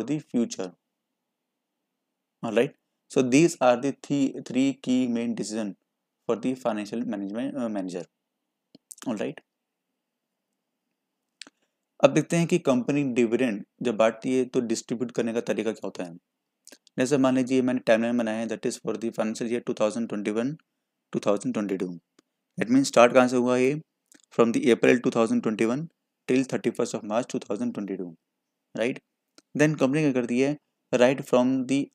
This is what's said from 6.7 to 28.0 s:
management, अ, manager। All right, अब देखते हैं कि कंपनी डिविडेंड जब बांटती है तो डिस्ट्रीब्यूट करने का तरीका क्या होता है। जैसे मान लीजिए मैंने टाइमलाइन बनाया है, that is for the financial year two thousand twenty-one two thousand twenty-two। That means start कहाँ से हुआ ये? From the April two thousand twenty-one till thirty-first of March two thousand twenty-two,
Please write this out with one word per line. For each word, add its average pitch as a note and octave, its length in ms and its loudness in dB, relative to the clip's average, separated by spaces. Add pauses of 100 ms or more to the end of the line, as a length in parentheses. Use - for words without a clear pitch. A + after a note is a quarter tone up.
management, A2 500 -6
अ, A#2+ 140 -4
manager। F#2 360 -6 (1000)
All A2 100 -4
right, C3 220 -6 (2750)
अब C#3 100 8
देखते D#3 240 0
हैं E3+ 100 2
कि F3 120 2
कंपनी C#3 440 0
डिविडेंड A#2 600 0 (180)
जब A2+ 160 -2
बांटती A2+ 360 0
है B2+ 120 2
तो B2+ 160 -4
डिस्ट्रीब्यूट A#2 500 -4
करने A#2 220 -4
का A#2 80 -2
तरीका A2 300 -4
क्या G2+ 160 -10
होता F#2+ 160 -10
है। F2 120 -14 (840)
जैसे B2+ 200 2
मान C3 180 4
लीजिए C3 260 2
मैंने B2+ 180 0
टाइमलाइन A#2 380 2
बनाया A2 200 -2
है, A2+ 100 -6
that A2 180 -6
is A#2+ 120 -4
for A2 180 -6
the A2 160 -6
financial A2+ 400 -4
year A#2+ 120 -2
two B2 120 -4
thousand A2 320 -2
twenty-one A2 440 -4 (640)
two - 100 -4
thousand A2 300 0
twenty-two। G2 380 -4 (640)
That G#2+ 140 -2
means C3 200 2
start A#2+ 220 6
कहाँ B2+ 140 6
से B2+ 100 0
हुआ B2 200 0
ये? C3 160 2 (640)
From A#2 160 4
the C#3 100 0
April B2 340 6
two B2 120 -2
thousand A#2 300 2
twenty-one A2+ 440 -2 (420)
till C3 200 0
thirty-first A#2 480 -4
of G#2+ 100 -8
March A2 220 -2
two B2+ 160 -6
thousand A#2 300 -4
twenty-two, F#2+ 360 -8 (640)